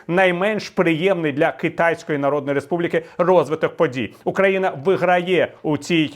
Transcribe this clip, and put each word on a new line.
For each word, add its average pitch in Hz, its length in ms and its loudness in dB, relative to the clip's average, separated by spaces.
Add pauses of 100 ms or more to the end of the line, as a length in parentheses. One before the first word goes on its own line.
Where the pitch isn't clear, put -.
найменш 185 640 0
приємний 170 600 0
для 147 200 0
Китайської 165 640 -2
Народної 139 360 -2
Республіки 165 500 -2 (140)
розвиток 160 580 2
подій. 127 380 -2 (100)
Україна 190 460 0 (140)
виграє 180 680 2 (100)
у 151 140 -2
цій 156 400 0